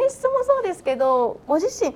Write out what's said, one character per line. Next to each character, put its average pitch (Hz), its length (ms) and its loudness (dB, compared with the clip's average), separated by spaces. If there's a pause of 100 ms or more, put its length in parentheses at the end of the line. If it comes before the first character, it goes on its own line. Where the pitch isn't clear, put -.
出 523 200 -2
も 523 160 0
そ 539 160 2
う - 20 -4
で 370 120 -2
す - 100 -20
け 269 120 -2
ど、 254 500 0
ご 294 120 2
自 370 100 0
身、 - 280 -2